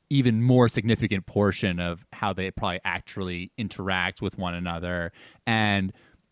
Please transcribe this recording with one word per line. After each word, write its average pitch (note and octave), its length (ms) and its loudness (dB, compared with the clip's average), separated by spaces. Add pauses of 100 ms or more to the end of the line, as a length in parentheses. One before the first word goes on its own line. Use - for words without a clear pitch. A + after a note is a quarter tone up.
(100)
even B2 320 4
more B2 260 8
significant G#2+ 580 0
portion G2 520 2
of F2 340 -4
how G#2 200 -4
they F#2 180 -4
probably F#2+ 340 -6
actually F2+ 760 -6
interact F#2 640 -2
with F#2+ 180 -4
one F2+ 160 -4
another. F2 580 -4 (340)
And G#2 460 0 (400)